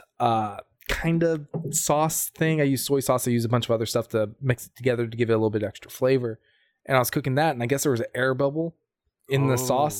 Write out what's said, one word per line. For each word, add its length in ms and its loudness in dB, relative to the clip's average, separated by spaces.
uh, 380 0
kind 360 0
of 240 -2
sauce 580 0
thing. 320 0
I 40 4
use 200 0
soy 140 0
sauce. 280 0
I 40 2
use 140 2
a 40 -2
bunch 160 0
of 60 0
other 160 0
stuff 220 -2
to 220 0
mix 260 -2
it 80 -20
together 320 -2
to 100 -10
give 120 2
it 40 4
a 40 4
little 120 4
bit 140 -2
extra 260 -8
flavor. 500 0
And 100 0
I 40 4
was 100 0
cooking 260 -2
that, 200 2
and 80 -4
I 20 -2
guess 180 0
there 80 2
was 100 2
an 120 -4
air 220 0
bubble 400 -2
in 200 2
the 100 2
sauce. 420 0